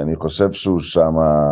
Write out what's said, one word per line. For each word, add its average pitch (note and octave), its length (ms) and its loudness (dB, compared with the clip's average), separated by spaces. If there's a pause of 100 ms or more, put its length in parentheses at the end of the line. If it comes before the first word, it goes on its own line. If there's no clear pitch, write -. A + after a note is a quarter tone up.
אני D#2 140 -4
חושב D#2+ 360 -2
שהוא F#2 280 -2
שמה D#2+ 720 2